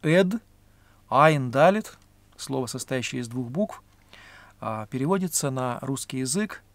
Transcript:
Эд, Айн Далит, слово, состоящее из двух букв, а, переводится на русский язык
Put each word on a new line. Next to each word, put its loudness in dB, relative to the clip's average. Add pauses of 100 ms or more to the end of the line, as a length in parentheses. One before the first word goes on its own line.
Эд, 2 (680)
Айн 4
Далит, 4 (400)
слово, -6
состоящее -6
из -8
двух -8
букв, -4 (800)
а, -6
переводится -2
на -4
русский -6
язык -4 (120)